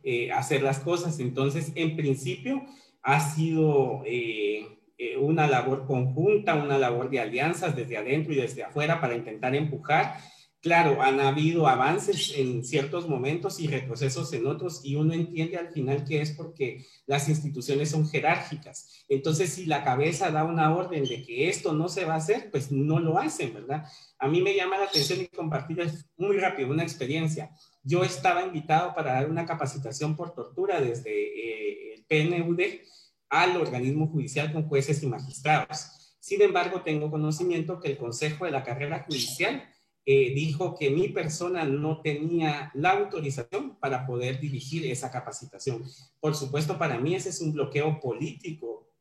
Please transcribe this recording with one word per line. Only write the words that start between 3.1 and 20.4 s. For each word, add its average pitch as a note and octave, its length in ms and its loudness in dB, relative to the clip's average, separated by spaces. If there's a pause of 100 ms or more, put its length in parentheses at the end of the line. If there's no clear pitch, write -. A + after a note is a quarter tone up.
sido, D3+ 720 4
eh, G#2+ 640 -2 (300)
eh, A#2+ 200 -6
una D3+ 300 4
labor C3 400 2
conjunta, D#3 680 2
una C#3+ 220 2
labor B2 320 2
de C3+ 100 0
alianzas C#3+ 560 -2
desde A#2 220 -6
adentro D3 340 -2
y C#3 60 2
desde A#2+ 260 -2
afuera D3+ 380 0
para A#2+ 140 0
intentar A2+ 400 -4
empujar. D3+ 600 0 (460)
Claro, E3 400 6
han C3+ 180 4
habido D3+ 480 4
avances D3+ 680 2
en B2+ 280 0
ciertos D#3 440 -2
momentos D#3 520 -2
y D#3 80 -2
retrocesos C3 680 -2
en B2 140 0
otros, D#3+ 360 -4
y C#3 120 -2
uno D#3+ 180 4
entiende E3 440 -2
al E3+ 120 -8
final C#3 360 -2
que D3 160 0
es D3+ 100 -4
porque - 540 -6 (200)
las C#3+ 240 0
instituciones C#3+ 600 0
son D#3 180 2
jerárquicas. - 1000 -4
Entonces, D#3 400 2
si F#3 160 -8
la D3+ 180 0
cabeza D3+ 480 2
da D#3 120 2